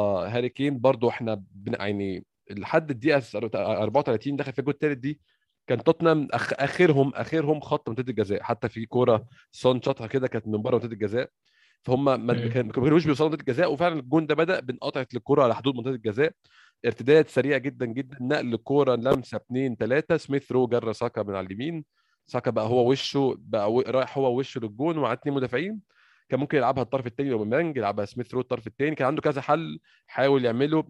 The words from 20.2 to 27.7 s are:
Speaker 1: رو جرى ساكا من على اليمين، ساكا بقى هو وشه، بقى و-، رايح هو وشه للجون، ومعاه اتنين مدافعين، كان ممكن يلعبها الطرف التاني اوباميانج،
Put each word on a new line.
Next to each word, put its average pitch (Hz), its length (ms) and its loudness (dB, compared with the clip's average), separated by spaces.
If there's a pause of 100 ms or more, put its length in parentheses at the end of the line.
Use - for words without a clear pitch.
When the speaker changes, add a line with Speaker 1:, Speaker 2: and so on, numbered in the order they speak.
Speaker 1:
رو 127 140 4
جرى 113 260 0
ساكا 117 300 -4
من 101 120 -4
على 95 120 -4
اليمين، 147 380 -8 (420)
ساكا 123 240 -2
بقى 113 160 0
هو 120 240 4
وشه، 135 480 0
بقى 107 340 -2
و-، 123 80 4
رايح 127 380 -2
هو 127 200 2
وشه 135 220 -6
للجون، 123 380 -4
ومعاه 123 140 0
اتنين 139 220 -4
مدافعين، 156 460 -4 (480)
كان 127 120 0
ممكن 147 180 0
يلعبها 127 240 2
الطرف 120 240 -4
التاني 139 260 -4
اوباميانج، 127 440 0